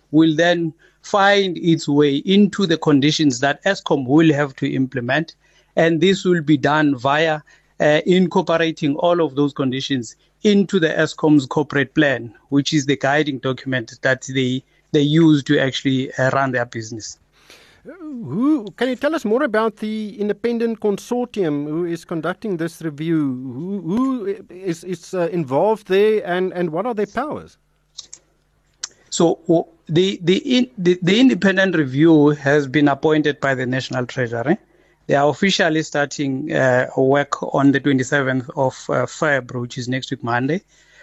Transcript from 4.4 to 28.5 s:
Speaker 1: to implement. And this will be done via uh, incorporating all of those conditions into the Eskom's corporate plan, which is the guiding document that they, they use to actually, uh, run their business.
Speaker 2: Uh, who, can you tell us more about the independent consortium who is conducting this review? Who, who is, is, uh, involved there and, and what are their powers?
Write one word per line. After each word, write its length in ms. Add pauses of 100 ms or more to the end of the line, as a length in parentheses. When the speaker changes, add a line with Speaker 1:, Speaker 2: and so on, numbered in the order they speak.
Speaker 1:
to 140
implement. 640 (400)
And 260
this 220
will 180
be 160
done 380
via 460 (400)
uh, 240
incorporating 920
all 240
of 140
those 180
conditions 640 (280)
into 360
the 100
Eskom's 560
corporate 500
plan, 380 (160)
which 240
is 120
the 100
guiding 440
document 540 (100)
that 180 (120)
they, 300 (280)
they 100
use 420
to 160
actually, 540
uh, 180
run 200
their 140
business. 520 (720)
Speaker 2:
Uh, 60
who, 720 (100)
can 120
you 60
tell 200
us 100
more 160
about 360
the 420
independent 600
consortium 880
who 180
is 200
conducting 520
this 260
review? 340
Who, 640
who 680
is, 340
is, 320
uh, 140
involved 580
there 380
and, 280
and 160
what 160
are 80
their 140
powers? 500 (1500)